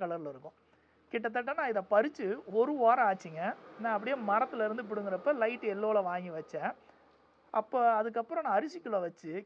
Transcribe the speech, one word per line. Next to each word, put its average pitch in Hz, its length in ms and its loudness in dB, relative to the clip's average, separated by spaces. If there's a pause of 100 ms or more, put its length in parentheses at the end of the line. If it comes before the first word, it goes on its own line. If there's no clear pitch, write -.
கலர்ல 165 320 -6
இருக்கும். 147 220 -18 (560)
கிட்டத்தட்ட 233 380 -2 (100)
நான் 262 120 -2
இதை 196 120 0 (100)
பறிச்சு 233 320 4 (320)
ஒரு 269 240 4
வாரம் 226 280 6
ஆச்சுங்க. 170 320 -6 (380)
நான் 220 160 -2
அப்படியே 247 220 -2 (140)
மரத்துல 233 360 2
இருந்து 226 220 -4
பிடுங்குறப்ப 202 420 0 (120)
லைட் 240 300 -2
எல்லோல 214 260 2 (100)
வாங்கி 180 280 -6
வச்சேன். 160 320 -6 (840)
அப்ப 220 280 0 (160)
அதுக்கப்புறம் 233 460 -2
நான் 214 140 2
அரிசிக்குள்ள 277 460 -4
வச்சு 175 260 -10 (160)